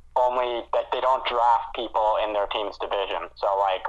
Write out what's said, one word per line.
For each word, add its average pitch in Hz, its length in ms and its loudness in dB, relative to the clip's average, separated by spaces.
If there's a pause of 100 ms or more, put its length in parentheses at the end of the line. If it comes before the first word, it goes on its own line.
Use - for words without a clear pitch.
(160)
only, 123 460 0 (100)
that 117 200 0
they - 80 -2
don't 127 260 2
draft 117 480 2
people 110 500 0
in 107 80 -4
their 101 160 0
team's 104 300 -4
division. 98 580 -4
So, - 100 -2 (120)
like, 95 300 0